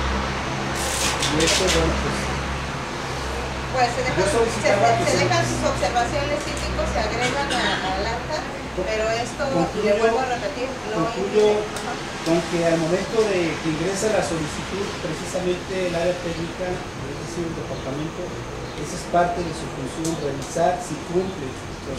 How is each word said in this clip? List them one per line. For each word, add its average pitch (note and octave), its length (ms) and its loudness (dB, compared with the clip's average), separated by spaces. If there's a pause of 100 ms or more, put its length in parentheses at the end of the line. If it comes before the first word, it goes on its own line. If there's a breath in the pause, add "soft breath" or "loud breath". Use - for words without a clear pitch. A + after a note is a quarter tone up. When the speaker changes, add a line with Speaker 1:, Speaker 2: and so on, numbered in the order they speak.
(1300)
Speaker 1:
Y D3 40 2 (120)
esto, F#3+ 160 4
bueno, E3 400 4
pues, C#3 160 0 (1500)
Speaker 2:
Pues B3 160 4
se E3+ 160 0
dejan, E3 160 2
Speaker 1:
yo F#3+ 80 4
solicitaba A3+ 560 4
Speaker 2:
se, A#3 160 6
Speaker 1:
que - 20 2
Speaker 2:
se - 140 4
Speaker 1:
se - 80 4
Speaker 2:
dejan - 240 4
sus - 160 0
observaciones, C#4 800 2
síndico, - 360 -2 (120)
se - 80 2
agregan B3 480 0
a, B3 160 0 (320)
al G3+ 80 0
acta, A#3 320 -4 (480)
pero A3 180 0 (140)
esto, A#3 320 -4
Speaker 1:
Concluyo, E3+ 400 0
Speaker 2:
le G3+ 80 8
vuelvo A3+ 240 4
a B3+ 80 -2
repetir, B3 400 -4
no A3 400 -2
Speaker 1:
concluyo G#3 480 4
Speaker 2:
incluye. G#3+ 160 -4
Ajá. - 180 -6 (320)
Speaker 1:
con E3 160 4 (140)
que E3+ 100 2
al E3 160 6
momento F#3+ 380 0 (100)
de F3 320 2
que E3 140 -2
ingresa G3 420 0
la F3 80 4
solicitud, E3+ 640 -2 (180)
precisamente F3+ 880 -2
el - 60 -4
área F3+ 260 2
técnica, E3+ 480 -4
es - 540 -6
decir, F3 240 -4
el D#3 100 -4
departamento, C#3+ 640 -4 (580)
esa - 160 -6
es - 160 -8
parte F3 320 2
de D#3+ 80 -4
su D3 140 -6 (100)
función, D#3+ 480 -2
revisar D3 560 0
si D#3 160 -6 (160)
cumple F3+ 380 0 (400)
o C3+ 100 -4